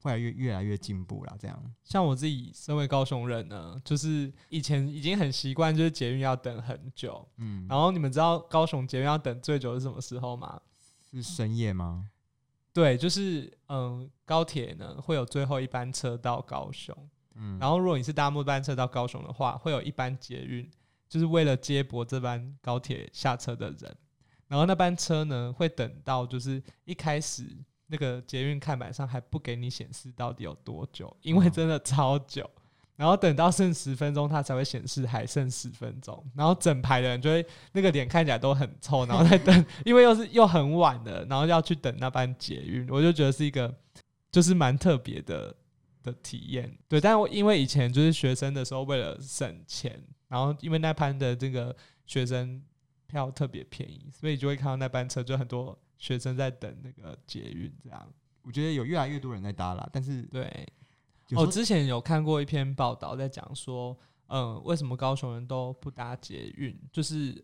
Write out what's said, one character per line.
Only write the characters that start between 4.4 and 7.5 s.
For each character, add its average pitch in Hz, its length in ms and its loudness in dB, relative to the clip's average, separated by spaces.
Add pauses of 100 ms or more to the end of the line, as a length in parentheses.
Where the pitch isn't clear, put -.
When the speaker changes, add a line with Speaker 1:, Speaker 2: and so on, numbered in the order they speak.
Speaker 2:
以 151 120 -4
前 139 260 0
已 147 140 -8
经 180 160 -2
很 147 140 2
习 135 200 -4
惯， 156 240 2
就 160 80 4
是 165 60 4
捷 127 240 -2
运 135 60 -2
要 131 160 0
等 120 260 -8
很 123 180 -10 (140)
久。 - 340 -12 (100)
Speaker 1:
嗯。 104 300 -8